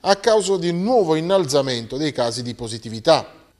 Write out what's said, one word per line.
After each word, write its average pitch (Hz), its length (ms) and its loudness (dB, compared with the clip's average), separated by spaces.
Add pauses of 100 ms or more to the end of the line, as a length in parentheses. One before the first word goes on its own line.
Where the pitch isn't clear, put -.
a 196 160 2
causa 196 400 2
di 170 120 -2
un 175 140 -2
nuovo 202 320 2
innalzamento 139 800 0
dei 147 160 -4
casi 120 300 -4
di 120 120 -8
positività. 113 760 -2 (280)